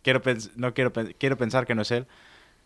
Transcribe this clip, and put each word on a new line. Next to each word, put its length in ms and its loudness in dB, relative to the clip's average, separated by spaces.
quiero 200 4
pens-, 340 -2
no 180 -2
quiero 180 2
pen-, 260 -4
quiero 180 0
pensar 300 0
que 80 0
no 80 0
es 80 -4
él, 160 -2